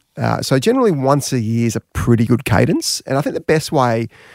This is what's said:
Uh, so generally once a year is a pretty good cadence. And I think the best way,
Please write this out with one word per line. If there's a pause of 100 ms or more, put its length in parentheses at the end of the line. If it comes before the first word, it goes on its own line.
(180)
Uh,
so
generally
once
a
year
is
a
pretty
good
cadence.
And
I
think
the
best
way, (280)